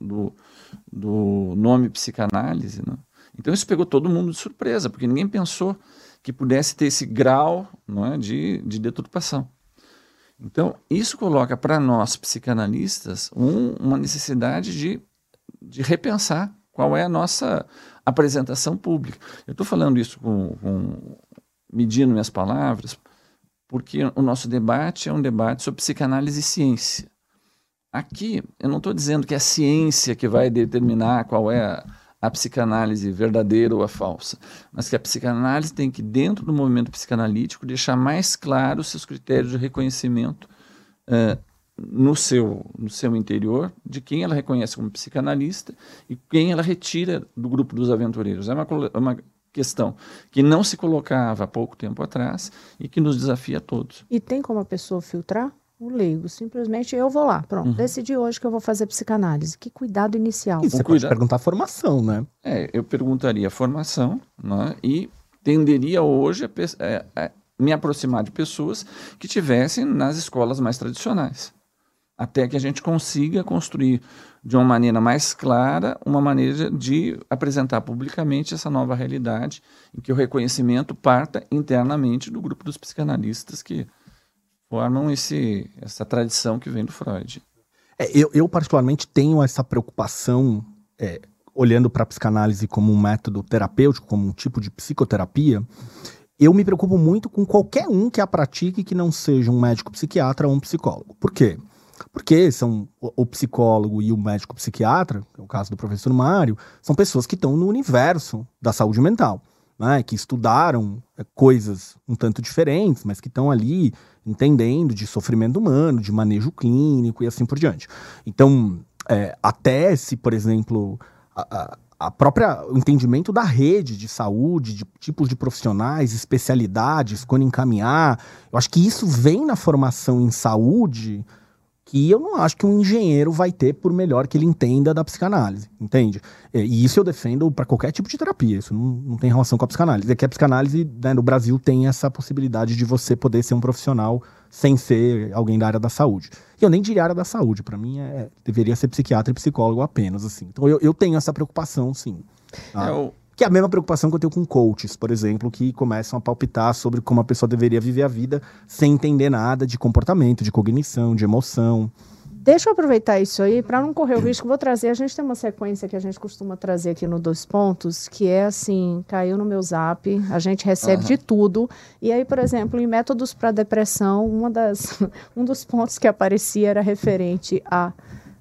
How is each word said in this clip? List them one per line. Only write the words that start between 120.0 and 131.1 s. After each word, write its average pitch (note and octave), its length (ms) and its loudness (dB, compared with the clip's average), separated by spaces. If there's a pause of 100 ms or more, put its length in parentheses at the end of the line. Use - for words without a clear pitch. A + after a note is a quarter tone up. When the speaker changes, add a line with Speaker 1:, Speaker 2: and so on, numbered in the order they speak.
Speaker 3:
por A#2 160 0
exemplo, A2 640 -2 (380)
a, - 60 -8 (580)
a, D#2 60 -4
a - 40 -4
própria, C#3 560 4
o C3 100 0
entendimento C3 560 4
da A3+ 120 2
rede C#3+ 520 4
de G#2 120 -12
saúde, A#2 680 -2
de G2+ 100 -10 (140)
tipos D3+ 300 -2
de B2+ 80 -2
profissionais, B2 760 -2
especialidades, A#2 1120 0
quando C3 200 2
encaminhar, C3 760 2 (320)
eu - 80 0
acho - 120 0
que E3+ 140 6
isso A3 220 0
vem D3+ 400 4
na C4 100 0
formação C3 640 2
em A#2+ 100 4
saúde A2+ 920 0 (600)